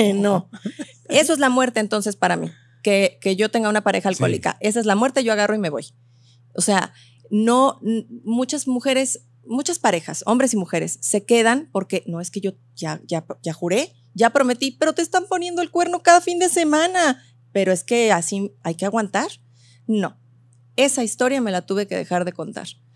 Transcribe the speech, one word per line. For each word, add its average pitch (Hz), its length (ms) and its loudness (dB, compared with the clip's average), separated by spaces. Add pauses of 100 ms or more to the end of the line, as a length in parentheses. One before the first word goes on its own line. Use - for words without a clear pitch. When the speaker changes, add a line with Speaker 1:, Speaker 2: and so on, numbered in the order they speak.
(140)
Speaker 1:
<laughs> 196 80 0
no. 202 280 0 (580)
Eso 294 260 4
es 294 60 0
la 277 100 4
muerte 254 300 0
entonces 208 360 -2
para 180 200 0
mí, 165 160 -6 (320)
que, 196 380 2
que 190 140 0
yo 214 140 0
tenga 220 200 0
una 214 120 0
pareja 196 280 0
Speaker 2:
Sí. 185 60 -2
Speaker 1:
alcohólica. - 440 -2
Esa 214 200 0
es 220 60 -2
la 202 100 4
muerte, 254 280 0
yo 226 100 0
agarro 208 220 2
y 214 40 -4
me 180 100 -2
voy. 139 160 -6 (680)
O 180 60 -4
sea, 190 320 2 (360)
no, 240 560 2
n-, 226 220 -2 (180)
muchas 254 420 -2
mujeres, 262 540 -2 (240)
muchas 285 340 -4
parejas, 170 460 -2
hombres 247 280 2
y 220 40 0
mujeres, 170 440 -4
se 208 220 -2
quedan 233 480 2
porque, 190 360 -4
"No, 170 120 -6
es 180 120 -10
que 196 100 -8
yo 190 120 -4 (220)
ya, 160 320 -8
ya, 160 160 -4 (200)
ya 160 100 -6
juré, 185 400 -2 (220)
ya 226 160 4
prometí", 262 400 0
pero 311 220 0
te 330 100 -2
están 359 260 -2
poniendo 349 320 -4
el 320 80 -4
cuerno 349 320 0
cada 349 200 8
fin 349 180 -4
de 359 100 2
semana, 330 720 2 (280)
pero 190 200 2
es 180 120 0
que 233 280 2
así 196 400 0 (120)
hay 165 120 -4
que 175 100 -4
aguantar. 214 420 -2 (600)
No, 208 300 -2 (580)
esa 269 280 2
historia 254 380 -2
me 220 100 -2
la 180 140 -2
tuve 196 220 -2
que 185 80 -6
dejar 175 300 -2
de 180 80 -4
contar, - 340 -12 (280)